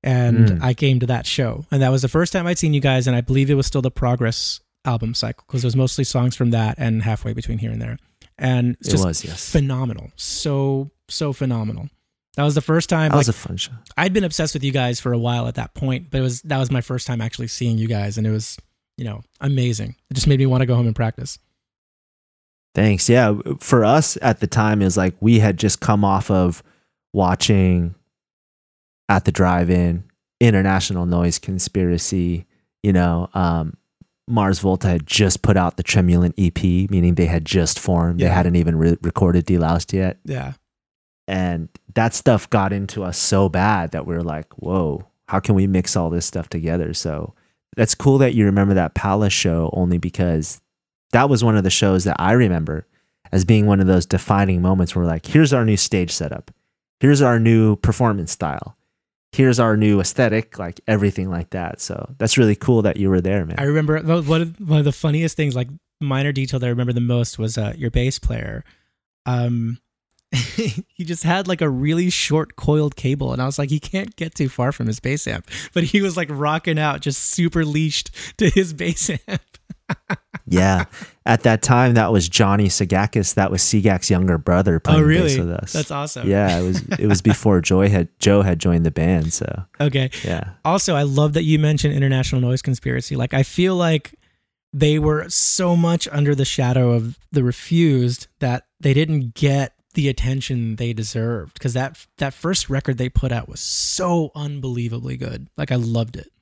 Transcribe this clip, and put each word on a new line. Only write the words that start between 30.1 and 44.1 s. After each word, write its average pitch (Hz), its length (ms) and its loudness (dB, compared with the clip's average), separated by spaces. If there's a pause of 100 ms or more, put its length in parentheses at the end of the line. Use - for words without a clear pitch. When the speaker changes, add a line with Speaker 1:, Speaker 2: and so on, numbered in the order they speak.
Speaker 2:
International 95 680 2
Noise 87 320 0
Conspiracy, 87 1080 -2 (380)
you 104 100 2
know, 87 420 2
um, 82 440 -2 (500)
Mars 98 300 2
Volta 95 300 0
had 82 180 0
just - 360 2
put 98 140 4
out 87 200 0
the 90 80 -6
Tremulant 87 520 4
E 90 140 2
P, 92 400 0
meaning 87 240 4
they 85 120 2
had 82 200 0
just 85 320 0
formed. 85 420 0
They 90 60 2
Speaker 1:
Yeah. 87 80 2
Speaker 2:
hadn't 87 220 2
even 82 200 2
re-, 85 240 4
recorded 85 460 2
Deloused 85 460 0
yet. 95 320 -2
Speaker 1:
Yeah. 135 300 -10 (760)
Speaker 2:
And 90 400 -4 (260)
that 117 180 2
stuff - 380 0
got 98 220 0
into 98 320 -6
us 90 140 -6
so 98 300 2
bad 90 440 0
that 80 140 -8
we 87 80 -6